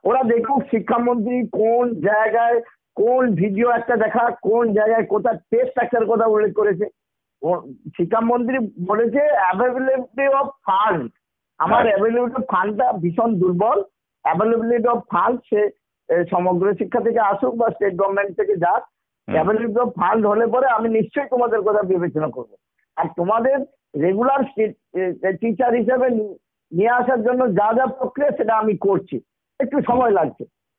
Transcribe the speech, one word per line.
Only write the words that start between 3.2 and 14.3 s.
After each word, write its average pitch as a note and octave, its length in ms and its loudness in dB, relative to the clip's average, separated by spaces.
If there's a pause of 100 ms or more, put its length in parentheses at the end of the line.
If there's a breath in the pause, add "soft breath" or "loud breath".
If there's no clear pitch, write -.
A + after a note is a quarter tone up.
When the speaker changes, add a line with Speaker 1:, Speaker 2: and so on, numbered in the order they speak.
Speaker 1:
ভিডিও G#3 360 0
একটা A#3 240 0
দেখা, A3+ 360 0 (100)
কোন A3+ 320 0
জায়গায় A3 320 2
কোথায় G#3 320 0 (140)
পে B3 140 2
স্ট্রাকচার A#3 400 -2
কথা A#3 200 2
উল্লেখ G#3+ 280 2
করেছে। G#3 320 0 (560)
ও, E3+ 200 -2 (360)
শিক্ষামন্ত্রী A3+ 600 0 (280)
বলেছে A3 340 0 (340)
availability B3+ 760 -2
of C4+ 160 2
fund। F#3+ 680 -2 (480)
আমার F#3+ 220 2
Speaker 2:
আচ্ছা। A3+ 180 2
Speaker 1:
availability A#3+ 380 0
of B3 60 -4
ফান্ডটা G#3 520 -2
ভীষণ F3 460 -2
দুর্বল। G3 440 2 (500)